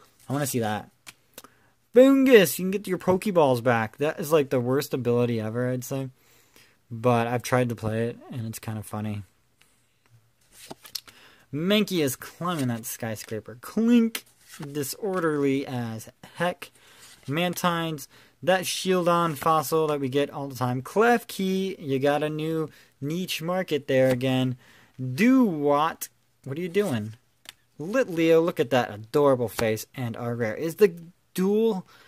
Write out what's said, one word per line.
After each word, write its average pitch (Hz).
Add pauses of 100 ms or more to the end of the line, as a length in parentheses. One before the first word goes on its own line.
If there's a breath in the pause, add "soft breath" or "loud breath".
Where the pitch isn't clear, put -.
(280 soft breath)
I 123
wanna 143
see 131
that. 107 (1000 soft breath)
Boongus, 262
you 180
can 185
get 208
your 180
Pokeballs 175
back. 113
That 151
is, 147
like, 147
the 131
worst 131
ability 120
ever, 117
I'd 127
say. 135 (760 soft breath)
But 117
I've 120
tried 123
to 117
play 110
it, - (120)
and 120
it's 113
kinda 107
funny. 107 (2250 loud breath)
Mankey 190
is 135
climbing 165
that 117
skyscraper. 110
Clink. 226 (360)
Disorderly 147
as 117 (240)
heck. - (600 loud breath)
Mantines, 170 (340 soft breath)
that 180
Shieldon 170
fossil 160
that 147
we 135
get 143
all 143
the 131
time. 127
Klefki, 190
you 135
got 143
a 151
new 156 (300 loud breath)
niche 160
market 175
there 131
again. 127 (440 soft breath)
Duat, 151 (360)
what 139
are -
you 180
doing? 131 (640)
Litleo, 165
look 170
at 131
that 120
adorable 123
face, 110
and 117
our 120
rare 117
is 160
the 190 (380)
dual 202 (220 soft breath)